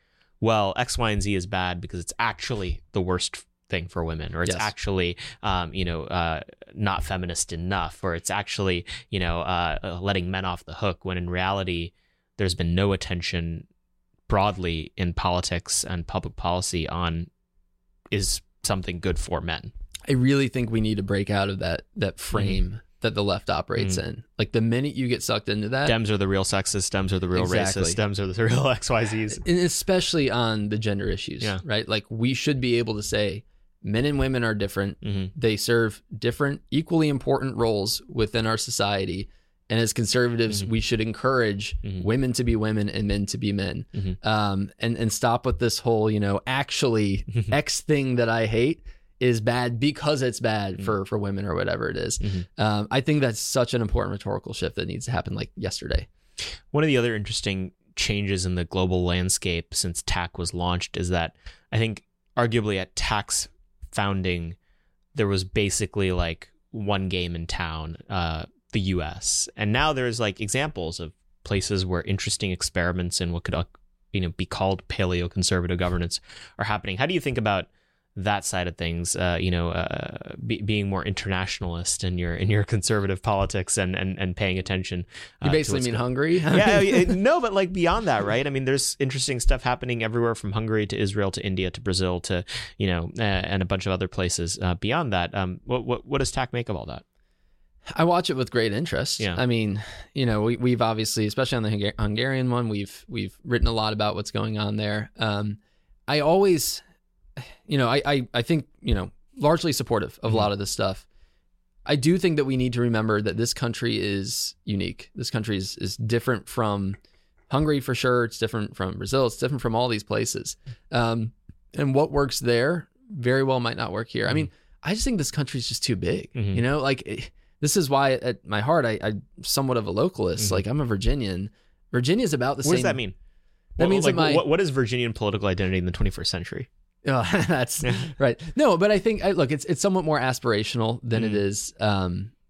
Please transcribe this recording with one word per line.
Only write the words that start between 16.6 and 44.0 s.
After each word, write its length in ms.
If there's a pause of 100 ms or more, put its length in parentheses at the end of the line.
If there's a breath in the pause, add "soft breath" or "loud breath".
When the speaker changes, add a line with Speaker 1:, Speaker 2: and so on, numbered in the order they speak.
Speaker 1:
on, 400 (840)
is 300 (220)
something 360
good 200
for 220
men? 300 (360)
Speaker 2:
I 60
really 340
think 220
we 120
need 160
to 60
break 260
out 200
of 100
that, 240 (120)
that 220
Speaker 1:
Mm-hmm. 60
Speaker 2:
frame 580 (200)
that 140
the 80
left 260
operates 480
Speaker 1:
Mm-hmm. 120
Speaker 2:
in. 140 (140)
Like, 160
the 80
minute 340
you 140
get 140
sucked 260
into 200
that 200
Speaker 1:
Dems 200
are 80
the 100
real 180
sexists, 440
Dems 220
are 80
the 80
real 160
Speaker 2:
Exactly. 400
Speaker 1:
racists, 120
Dems 240
are 80
the 180
<laughs> 100
real 140
X 200
Y 140
Zs. 420
Speaker 2:
And 140
especially 720
on 380
the 80
gender 320
issues, 340
Speaker 1:
Yeah. 220
Speaker 2:
right? 220
Like, 220
we 240
should 280
be 180
able 160
to 80
say 400 (400)
men 220
and 120
women 280
are 100
different. 460
Speaker 1:
Mm-hmm. 360
Speaker 2:
They 200
serve 440 (160)
different, 440 (100)
equally 380
important 480
roles 500
within 400
our 100
society. 720 (400)
And 100
as 120
conservatives, 720
Speaker 1:
Mm-hmm. 100
Speaker 2:
we 80
should 220
encourage 800
Speaker 1:
Mm-hmm. 220
Speaker 2:
women 300
to 120
be 100
women 340
and 180
men 200
to 100
be 140
men. 420
Speaker 1:
Mm-hmm. 340